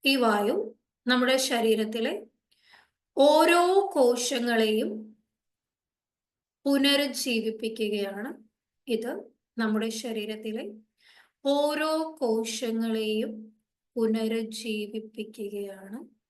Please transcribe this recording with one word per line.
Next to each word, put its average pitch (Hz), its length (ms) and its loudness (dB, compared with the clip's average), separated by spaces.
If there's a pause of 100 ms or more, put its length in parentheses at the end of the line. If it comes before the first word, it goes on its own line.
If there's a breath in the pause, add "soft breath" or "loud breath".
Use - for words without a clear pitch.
ഈ 277 100 4
വായു 226 600 0 (320)
നമ്മുടെ 254 300 2
ശരീരത്തിലെ 226 880 0 (880 soft breath)
ഓരോ 349 800 6
കോശങ്ങളെയും 240 1200 2 (1500)
പുനരുജ്ജീവിപ്പിക്കുകയാണ്. 226 1700 0 (540)
ഇത് 240 440 -4 (260)
നമ്മുടെ 220 320 0
ശരീരത്തിലെ 220 840 -8 (720 soft breath)
ഓരോ 302 680 0 (100)
കോശങ്ങളെയും 226 1080 -2 (640)
പുനരുജ്ജീവിപ്പിക്കുകയാണ്. 220 2000 -6 (300)